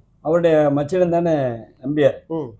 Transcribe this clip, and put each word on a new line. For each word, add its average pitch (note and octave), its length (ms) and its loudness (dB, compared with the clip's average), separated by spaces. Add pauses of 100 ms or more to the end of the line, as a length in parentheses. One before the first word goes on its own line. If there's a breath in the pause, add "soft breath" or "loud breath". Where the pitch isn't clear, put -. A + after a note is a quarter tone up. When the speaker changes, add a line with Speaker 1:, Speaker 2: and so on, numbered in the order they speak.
(220)
Speaker 1:
அவருடைய D#3 540 2
மச்சினன் E3+ 340 0
தானே E3+ 240 0 (480)
நம்பியார், C#3 460 0
Speaker 2:
ம். D#3 220 -8 (100)